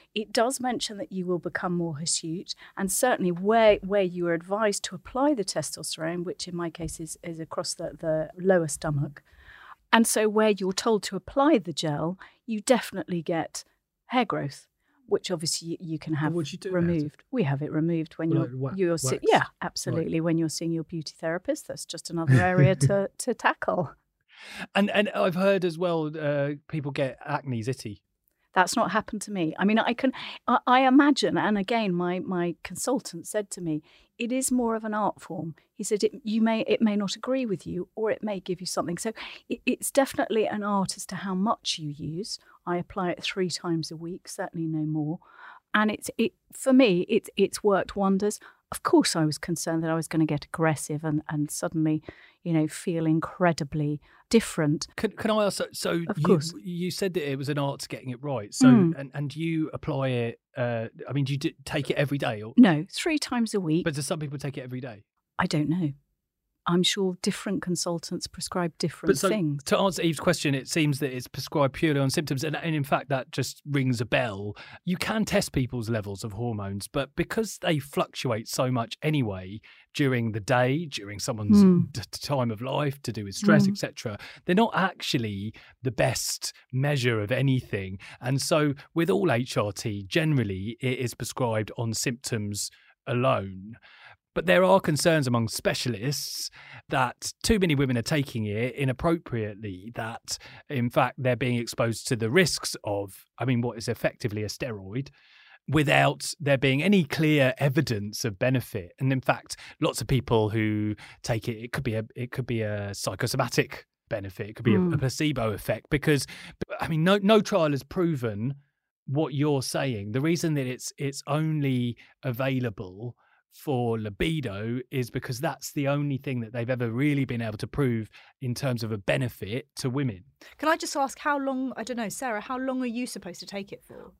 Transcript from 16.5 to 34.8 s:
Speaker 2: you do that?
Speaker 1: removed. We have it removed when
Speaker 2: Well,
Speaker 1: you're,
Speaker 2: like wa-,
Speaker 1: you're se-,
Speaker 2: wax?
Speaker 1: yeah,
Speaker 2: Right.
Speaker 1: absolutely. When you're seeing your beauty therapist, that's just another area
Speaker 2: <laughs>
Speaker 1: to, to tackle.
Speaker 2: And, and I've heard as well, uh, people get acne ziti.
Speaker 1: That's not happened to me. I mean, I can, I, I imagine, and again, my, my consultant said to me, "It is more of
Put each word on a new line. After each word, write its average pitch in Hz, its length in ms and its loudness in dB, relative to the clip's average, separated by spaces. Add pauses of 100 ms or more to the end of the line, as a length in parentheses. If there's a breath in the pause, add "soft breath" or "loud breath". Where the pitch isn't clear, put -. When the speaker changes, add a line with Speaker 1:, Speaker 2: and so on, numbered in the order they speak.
Speaker 2:
you 175 60 -12
do - 100 -8
that? 185 60 -2
Speaker 1:
removed. 170 560 0
We 247 140 0
have 139 180 0
it 147 100 -6
removed 160 460 -2
when 165 100 -2
Speaker 2:
Well, 139 120 4
Speaker 1:
you're, 131 80 -2
Speaker 2:
like 127 120 -8
wa-, 135 160 -2
Speaker 1:
you're 170 220 2
se-, 131 140 -2
Speaker 2:
wax? - 140 -4
Speaker 1:
yeah, 392 120 6
Speaker 2:
Right. 160 80 2 (160)
Speaker 1:
absolutely. 165 580 -2
When 165 160 2
you're 160 140 0
seeing 165 220 -4
your 160 120 -2
beauty 160 340 -10
therapist, 180 480 -4
that's - 200 -12
just - 240 -12
another 165 280 4
area 185 360 6
Speaker 2:
<laughs> - 120 2
Speaker 1:
to, 196 300 2
to - 160 -4
tackle. - 600 -2 (840 loud breath)
Speaker 2:
And, 196 160 4
and 202 200 2
I've 196 260 0
heard 196 280 4
as 160 140 -2
well, 165 320 0 (100)
uh, 143 300 0 (180)
people 143 220 -4
get 135 340 -2
acne 139 380 -2
ziti. 113 380 -6 (520)
Speaker 1:
That's 180 240 4
not 208 140 2
happened 208 320 -4
to - 80 -12
me. 175 280 -2
I 190 60 2
mean, 214 140 4
I 233 160 0
can, 262 180 0 (340 loud breath)
I, 247 200 4
I 254 140 6
imagine, 269 580 6
and 196 180 2
again, 202 380 0
my, 175 240 0
my 175 440 -2
consultant 185 640 -4
said 214 260 -4
to 185 100 -10
me, 156 200 -2 (360 soft breath)
"It 233 140 -4
is 262 200 0
more 233 220 2
of 220 100 -4